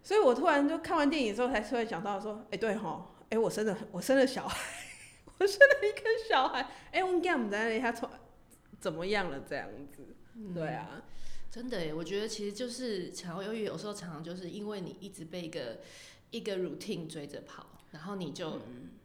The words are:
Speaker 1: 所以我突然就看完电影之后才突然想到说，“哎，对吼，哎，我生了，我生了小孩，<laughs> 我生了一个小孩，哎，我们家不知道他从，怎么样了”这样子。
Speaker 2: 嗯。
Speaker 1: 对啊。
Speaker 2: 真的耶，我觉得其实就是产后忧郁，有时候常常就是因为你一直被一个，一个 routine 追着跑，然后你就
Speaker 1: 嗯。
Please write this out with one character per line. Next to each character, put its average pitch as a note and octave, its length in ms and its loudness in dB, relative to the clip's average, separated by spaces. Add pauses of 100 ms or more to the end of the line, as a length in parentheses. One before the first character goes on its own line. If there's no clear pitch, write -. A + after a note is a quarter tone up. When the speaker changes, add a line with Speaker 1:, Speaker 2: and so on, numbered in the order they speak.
Speaker 1:
所 F#4+ 120 0
以 G#4+ 40 10
我 B3+ 160 8
突 C#4 100 0
然 C#4+ 240 6
就 D#4+ 80 2
看 E4+ 180 -2
完 C#4+ 140 6
电 D#4 100 4
影 G#3+ 160 2
之 A#3+ 60 2
后 B3 80 4
才 A#3+ 100 2
突 A3 160 -2
然 A3+ 120 2
想 F#3 160 -4
到 G3+ 160 -2
说 G#3+ 320 -8
，“哎， G3+ 60 -2
对 G#3 180 2
吼， F3 400 -6 (140)
哎， A3 100 2
我 G#3 100 4
生 G#3+ 160 0
了， G3+ 100 2 (160)
我 F3+ 80 -6
生 C4 160 4
了 C#4 120 8
小 D#3+ 200 -2
孩， - 100 -4 (440)
<laughs> - 380 -20
我 G4+ 80 6
生 - 100 0
了 C5+ 300 10
一 G#4 60 4
个 - 80 -8 (280)
小 C#4 200 6
孩， B3 180 -2 (240)
哎， F4 120 2
我 F#4 80 2
们 F4 120 4
家 F4 120 2
不 A#3 100 0
知 G3+ 60 -2
道 G#3 80 0 (200)
他 B3 120 2
从， - 160 -6 (720)
怎 F3 140 -2
么 E3+ 140 -4
样 G3 240 0
了” C#3 80 -6 (100)
这 D3 60 -4
样 G2 120 -6 (240)
子。 - 140 -18 (300)
Speaker 2:
嗯。 G#3 180 -10
Speaker 1:
对 D#3+ 140 -4
啊。 B2+ 340 -8 (480)
Speaker 2:
真 A#3+ 180 -6
的 G3 180 -2
耶， D3+ 80 -4
我 E3 100 -4
觉 G3 180 -2
得 A3 60 -2
其 G#3 180 -4
实 G3+ 80 -4
就 B3 160 -4
是 A3+ 420 -4
产 E3+ 240 -8
后 G3 60 -6
忧 G#3 100 -4
郁， A3 120 -2
有 F#3+ 120 -2
时 G#3 120 -6
候 G#3 60 -4
常 E3+ 180 -8
常 D#3 120 -8
就 E3+ 120 -8
是 F3+ 140 -8
因 G#3 180 -8
为 G#3 120 -4
你 D#3+ 200 -8
一 G3+ 100 -12
直 E3 160 -12
被 F3+ 160 -8
一 D#3+ 80 -8
个， B2+ 300 -6 (500)
一 A3+ 100 -6
个 G3 160 -2
routine E3+ 520 -4
追 D#3+ 180 -10
着 - 160 -12
跑， - 240 -18 (260)
然 D3+ 120 -16
后 G3+ 120 -8
你 E3 160 -6
就 D#3+ 200 -6
Speaker 1:
嗯。 B2 400 -12 (140)